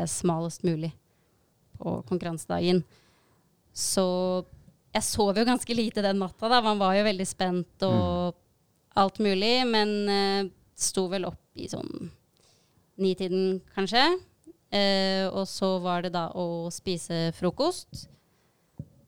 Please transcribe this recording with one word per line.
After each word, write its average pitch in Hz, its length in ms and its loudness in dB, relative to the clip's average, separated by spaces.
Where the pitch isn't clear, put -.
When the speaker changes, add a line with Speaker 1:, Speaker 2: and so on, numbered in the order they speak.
Speaker 1:
smalest 165 580 -2
mulig 165 240 0
på - 320 -4
konkurransedagen. 175 760 0
Så - 280 0
jeg 214 180 -2
sov 202 300 0
jo 220 100 2
ganske 240 300 0
lite 220 260 -2
den 196 160 0
natta 190 320 -4
da, 247 140 6
man 214 160 2
var 190 160 4
jo 208 100 4
veldig 190 220 0
spent 180 580 -2
og 180 480 2
Speaker 2:
Mm. - 40 -20
Speaker 1:
alt 196 240 4
mulig, 202 320 2
men, 208 240 2
eh, 196 400 2
sto - 360 -2
vel 185 180 -4
opp 175 120 -8
i - 140 -10
sånn - 400 -8
ni-tiden 185 640 0
kanskje. 202 260 2
Eh, 190 560 2
og 196 180 -2
så 190 340 0
var 175 220 -2
det 180 100 -6
da 170 180 -2
å 170 420 -4
spise 165 600 -2
frokost. - 760 -2